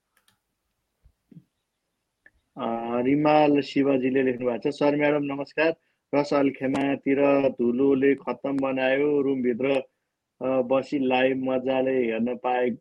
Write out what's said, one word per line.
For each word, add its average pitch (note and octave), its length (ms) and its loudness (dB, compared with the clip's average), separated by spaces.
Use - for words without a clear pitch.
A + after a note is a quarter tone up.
अ, A#2 440 -4
रिमाल D3 600 4
शिवजीले C3+ 640 0
लेख्नु B2 280 -2
भएको A#2 200 -4
छ, - 20 -8
"सर D3 220 0
म्याडम D3 280 0
नमस्कार, C#3+ 520 -2
रस C#3+ 180 0
अलखेमातिर C#3 1160 0
धुलोले C3 680 2
खत्तम C#3 420 -6
बनायो, C3+ 640 0
रुमभित्र, C3 600 0
अ, - 0 -
बसी C3 580 0
लाइभ C3 380 2
मजाले C3 540 -2
हेर्न A#2+ 440 -2
पाए B2 340 -2